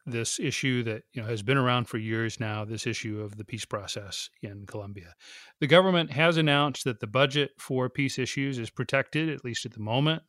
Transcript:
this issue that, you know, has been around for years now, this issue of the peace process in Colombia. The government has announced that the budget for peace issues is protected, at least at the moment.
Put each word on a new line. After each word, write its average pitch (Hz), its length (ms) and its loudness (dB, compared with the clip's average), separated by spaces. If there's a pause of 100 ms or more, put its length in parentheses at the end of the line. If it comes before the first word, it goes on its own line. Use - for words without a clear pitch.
this 117 340 -4
issue 127 420 0
that, 110 200 -4 (100)
you 135 80 -8
know, 110 80 -6
has 110 140 -4
been 135 160 2
around 123 280 2
for 120 120 -4
years 110 420 -2
now, 107 240 -4
this 110 220 -6
issue 107 340 -4
of 104 160 -10
the 107 80 -12
peace 110 220 -10
process 98 640 -8 (100)
in 101 240 -12
Colombia. 101 480 -12 (480)
The 156 60 2
government 175 460 6
has 165 260 4
announced 147 460 4
that 127 160 -2
the 113 60 -6
budget 135 520 2
for 127 320 0
peace 135 280 -2
issues 139 400 -2
is 113 120 -6
protected, 139 580 0
at 135 160 -6
least 120 220 -6
at 107 60 -10
the 107 80 -14
moment. 139 480 2